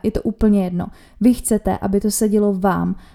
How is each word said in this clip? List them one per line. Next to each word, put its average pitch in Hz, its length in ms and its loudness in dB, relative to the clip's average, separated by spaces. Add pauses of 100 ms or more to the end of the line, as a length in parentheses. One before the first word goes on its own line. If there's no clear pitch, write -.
Je 214 80 -2
to - 120 -4
úplně 208 420 2
jedno. 180 220 -4 (340)
Vy 240 140 4
chcete, 202 440 -2
aby 202 220 0
to 214 100 0
sedělo 208 440 2
vám 180 420 0 (180)